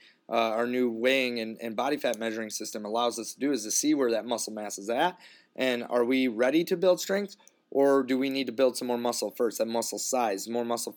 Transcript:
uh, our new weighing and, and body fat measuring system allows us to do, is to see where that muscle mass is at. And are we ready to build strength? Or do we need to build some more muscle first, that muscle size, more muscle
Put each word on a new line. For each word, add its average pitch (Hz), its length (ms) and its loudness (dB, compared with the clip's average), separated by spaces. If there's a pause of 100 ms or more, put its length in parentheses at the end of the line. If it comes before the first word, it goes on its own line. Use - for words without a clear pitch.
(300)
uh, - 40 -4
our 113 340 2
new 123 240 2
weighing 123 480 0
and, 110 200 -6
and 113 160 -6
body 139 220 0
fat 113 220 -2
measuring 113 320 -4
system 110 340 -8
allows 117 320 0
us 107 160 -8
to - 60 -20
do, 139 120 0
is 113 120 -2
to 104 80 -8
see 151 240 2
where 127 160 2
that 110 160 0
muscle 110 260 -4
mass 104 240 -8
is 101 140 -6
at. 165 260 0 (380)
And 123 340 0
are 120 160 4
we 131 220 4
ready 127 360 2
to 175 140 -2
build 180 220 4
strength? 196 380 -4 (340)
Or 139 320 4
do 127 160 0
we 135 100 0
need 135 160 -2
to 117 80 -4
build 123 240 2
some 123 100 -4
more 120 120 0
muscle 120 320 -2
first, 117 260 -2
that 113 100 0
muscle 113 300 -2
size, 104 500 -2
more 117 160 -2
muscle 117 340 -4